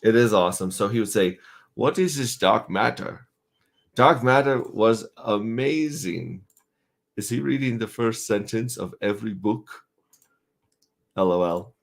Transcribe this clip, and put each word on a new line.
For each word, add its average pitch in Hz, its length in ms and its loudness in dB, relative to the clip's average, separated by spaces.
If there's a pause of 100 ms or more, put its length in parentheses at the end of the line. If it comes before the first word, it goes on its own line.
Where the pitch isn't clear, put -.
It 113 120 6
is 117 180 6
awesome. 92 380 2
So 101 180 -2
he 113 120 -2
would 104 80 0
say, 92 300 0 (360)
What 131 240 -2
is 180 180 0
this 127 200 -4
dark 104 340 2
matter? - 580 -4 (640)
Dark 135 280 4
matter 131 400 4
was 110 440 0 (100)
amazing. 113 1300 -4 (760)
Is 101 120 -8
he 120 120 -2
reading 135 380 -2
the 110 100 -6
first 113 380 -4
sentence 113 500 -4
of - 240 -8
every 104 340 -4
book? 104 500 -6 (1300)
L 95 160 2
O 90 100 2
L. 87 400 -2